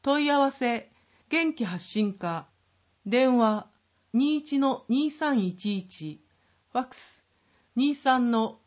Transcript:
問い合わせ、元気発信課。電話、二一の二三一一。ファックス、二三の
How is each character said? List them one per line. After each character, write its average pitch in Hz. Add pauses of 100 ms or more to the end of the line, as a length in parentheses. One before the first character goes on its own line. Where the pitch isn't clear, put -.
問 294
い 294
合 285
わ 277
せ、 240 (380)
元 320
気 240
発 175
信 214
課。 170 (600)
電 254
話、 214 (420)
二 285
一 294
の 269
二 285
三 285
一 196
一。 156 (540)
フ -
ァ 254
ッ 254
ク -
ス、 - (520)
二 277
三 254
の 226